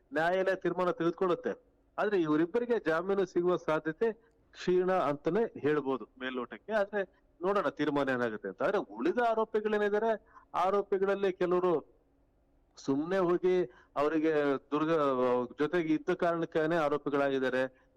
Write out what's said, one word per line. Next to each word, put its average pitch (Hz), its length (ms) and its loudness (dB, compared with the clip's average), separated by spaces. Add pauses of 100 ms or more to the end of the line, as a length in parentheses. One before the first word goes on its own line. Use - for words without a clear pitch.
(120)
ನ್ಯಾಯಾಲಯ 185 420 0
ತೀರ್ಮಾನ 180 360 -2
ತೆಗೆದುಕೊಳ್ಳುತ್ತೆ. 165 720 -2 (360)
ಆದ್ರೆ 196 220 0
ಇವರಿಬ್ಬರಿಗೆ 175 680 0
ಜಾಮೀನು 180 400 0
ಸಿಗುವ 180 300 0
ಸಾಧ್ಯತೆ 160 560 -2 (400)
ಕ್ಷೀಣ 185 400 0
ಅಂತಾನೆ 165 680 -2
ಹೇಳ್ಬೋದು 135 480 -2 (120)
ಮೇಲ್ನೋಟಕ್ಕೆ. 127 520 -8
ಆದ್ರೆ 202 300 -2 (400)
ನೋಡೋಣ 190 260 0
ತೀರ್ಮಾನ 143 400 0
ಏನಾಗುತ್ತೆ 120 400 -2
ಅಂತ. 95 140 -8
ಆದ್ರೆ 185 160 0
ಉಳಿದ 147 400 -2
ಆರೋಪಿಗಳೇನಿದ್ದಾರೆ, 214 1080 0 (280)
ಆರೋಪಿಗಳಲ್ಲಿ 196 800 0
ಕೆಲವರು 180 680 0 (760)
ಸುಮ್ನೆ 160 420 -2
ಹೋಗಿ 180 460 2 (320)
ಅವರಿಗೆ 156 360 2 (240)
ದುರ್ಗ 156 340 -2 (680)
ಜೊತೆಗೆ 156 360 0
ಇದ್ದ 160 200 -2
ಕಾರಣಕ್ಕೇನೆ 170 640 0
ಆರೋಪಿಗಳಾಗಿದ್ದಾರೆ. 139 1200 -2